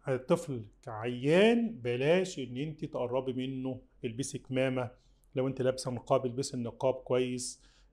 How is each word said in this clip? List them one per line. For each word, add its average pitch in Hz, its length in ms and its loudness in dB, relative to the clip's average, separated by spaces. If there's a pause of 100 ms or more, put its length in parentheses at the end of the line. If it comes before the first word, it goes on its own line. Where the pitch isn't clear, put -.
(280)
طفل 127 360 0 (220)
عيان، 147 880 4
بلاش 139 640 0
إن 123 180 -6
أنت 156 280 -6
تقربي 127 480 -2
منه، 131 480 -4 (240)
البسي 123 340 -6
كمامة. 127 520 0 (440)
لو 131 140 2
أنت 131 140 -4
لابسة 131 280 0
نقاب، 127 360 0
البسي 120 300 -4
النقاب 123 380 -2
كويس. 127 680 -2 (300)